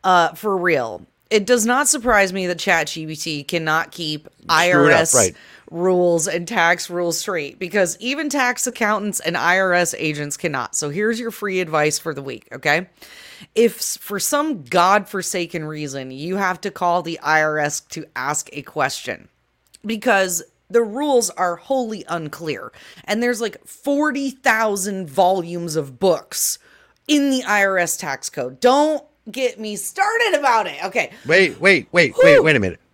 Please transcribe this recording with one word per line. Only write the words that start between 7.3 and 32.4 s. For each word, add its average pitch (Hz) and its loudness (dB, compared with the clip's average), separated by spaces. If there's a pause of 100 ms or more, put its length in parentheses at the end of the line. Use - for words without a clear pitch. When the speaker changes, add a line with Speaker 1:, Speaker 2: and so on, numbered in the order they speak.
Speaker 1:
because 180 0
even 277 -4
tax 254 -2
accountants 214 -2
and 170 -4
I 175 2
R 185 2
S 175 0
agents 147 -6
cannot. 135 -4
So 147 -4
here's 214 -2
your 233 -6
free 190 -4
advice 156 0
for 156 -6
the 139 -10
week, 123 -12
okay? 147 -2 (680)
If 226 2
s-, - -6
for 202 -10
some 285 -2
godforsaken 180 0
reason 139 -10
you 151 -8
have 190 -2
to 202 -6
call 175 0
the 165 -8
I 156 2
R 151 0
S 147 -2 (100)
to 156 -12 (100)
ask 139 -6
a 143 -12
question, - -6 (560)
because 208 0 (260)
the 233 2
rules 240 0
are 175 -2
wholly 226 -4
unclear. 156 -8 (320)
And 214 -2
there's, 240 -2
like, 220 -6
forty 285 -2
thousand 202 -2
volumes 170 0
of 135 -6
books - 0 (500)
in 285 2
the 262 0
I 202 2
R 190 2
S 170 0
tax 139 -8
code. 131 -8
Don't 294 4 (260)
get 247 -4
me 214 -8
started 427 0
about 233 2
it. 151 -8
Okay. 196 -2 (160)
Speaker 2:
Wait, 160 2
wait, 180 4
wait, 165 4
Speaker 1:
Whew. - 4
Speaker 2:
wait, 571 10